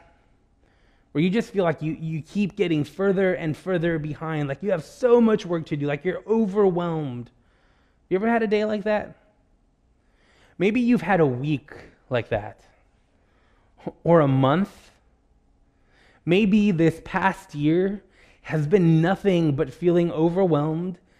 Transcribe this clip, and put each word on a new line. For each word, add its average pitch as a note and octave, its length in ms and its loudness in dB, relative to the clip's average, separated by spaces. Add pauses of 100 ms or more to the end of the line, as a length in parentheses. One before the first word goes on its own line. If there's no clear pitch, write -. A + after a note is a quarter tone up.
(1120)
Where D3 100 0
you F#3 60 2
just A3+ 220 -2
feel F#3+ 120 0
like E3 180 -2
you, D#3 120 -4
you D#3+ 300 -8
keep G3+ 320 -4
getting E3+ 280 0
further F#3+ 520 0
and D#3 200 -6
further E3+ 440 -2
behind, D3+ 500 -6
like C3+ 140 -10
you G3+ 80 -4
have E3 120 -4
so A#3+ 380 2
much A3 240 2
work E3+ 220 -4
to D#3 100 -4
do, C#3+ 80 -4
like C#3+ 180 -4
you're F3+ 240 -4
overwhelmed. F3 1000 0 (800)
You F3 60 -2
ever G3+ 120 -2
had A#3 140 2
a A3+ 60 -2
day G#3 180 0
like G#3+ 180 -4
that? G#3 320 -4 (1400)
Maybe G#3+ 240 0
you've A#3+ 220 2
had F#3 160 2
a D#3+ 60 4
week C3+ 460 -4 (380)
like A#2+ 200 -2
that, G#2 320 -6 (1400)
or E3 180 4
a C#3 60 2
month. C3+ 640 0 (1300)
Maybe G#3 460 4
this D#3+ 340 2
past F#3 480 -4
year F3 480 0 (400)
has D#3 240 -2
been E3 340 4
nothing E3+ 560 2
but C3+ 160 -4
feeling E3+ 400 2
overwhelmed, E3 840 0 (220)